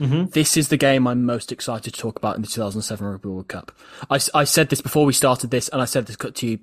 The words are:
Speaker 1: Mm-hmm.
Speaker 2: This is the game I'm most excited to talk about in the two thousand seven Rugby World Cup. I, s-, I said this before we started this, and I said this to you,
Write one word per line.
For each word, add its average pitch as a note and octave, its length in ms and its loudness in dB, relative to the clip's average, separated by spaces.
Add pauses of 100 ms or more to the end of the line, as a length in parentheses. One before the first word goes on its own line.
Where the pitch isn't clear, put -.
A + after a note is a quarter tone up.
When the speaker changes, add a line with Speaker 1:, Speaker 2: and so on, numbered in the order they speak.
Speaker 1:
Mm-hmm. D3+ 300 2
Speaker 2:
This D#3 260 2
is D#3 120 2
the - 80 2
game C3+ 300 4
I'm B2 180 2
most A#2+ 280 -2
excited A#2 420 -8
to - 60 -12
talk A2 180 -6
about - 180 -4
in A2 60 -4
the G#2+ 60 -8
two - 120 -6
thousand G#2+ 220 -4
seven G2+ 240 -6
Rugby G2+ 240 -8
World F#2 180 -8
Cup. - 240 -12 (380)
I, C#3 60 4
s-, - 180 -2
I D3 100 6
said D3+ 240 4
this C#3 140 0
before D3+ 240 4
we C3+ 80 6
started B2+ 360 2
this, B2 200 0
and C#3 100 -2
I B2+ 60 0
said B2 200 -2
this A2 100 -12
to - 300 -8
you, A2 160 -2